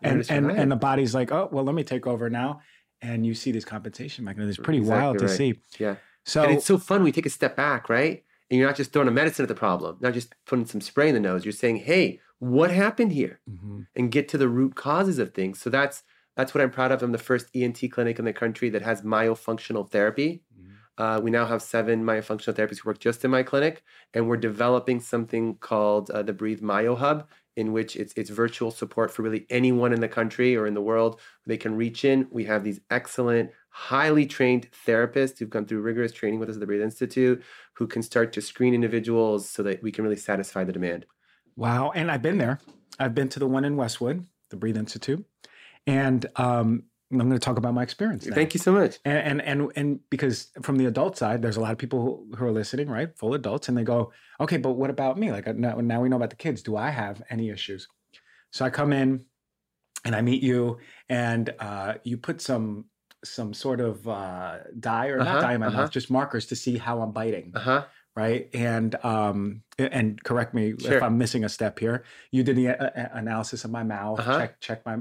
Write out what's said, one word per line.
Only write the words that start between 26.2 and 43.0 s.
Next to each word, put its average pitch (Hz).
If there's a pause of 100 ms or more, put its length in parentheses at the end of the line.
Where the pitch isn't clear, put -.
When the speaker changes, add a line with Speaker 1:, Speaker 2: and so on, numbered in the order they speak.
Speaker 2:
the 104
Breathe 107
Myo 110
Hub, 143 (280)
in 110
which 110
it's, 101
it's 101
virtual 113
support 113
for 110
really 110
anyone 123
in 117
the 113
country 120
or 107
in 104
the 104
world 113 (260)
they 113
can 110
reach 117
in. 135
We 117
have 107
these 101
excellent 120 (200)
highly 147
trained 127 (160)
therapists 120
who've 107
gone 107
through 107
rigorous 117
training 110
with 110
us 107
at 107
the 101
Breathe 101
Institute, 123 (320)
who 117
can 117
start 117
to 107
screen 127
individuals 113
so -
that 98
we 110
can 110
really 107
satisfy 98
the 92
demand. 87 (500)
Speaker 1:
Wow. 120
And 170
I've 135
been 180
there. 131 (400)
I've 127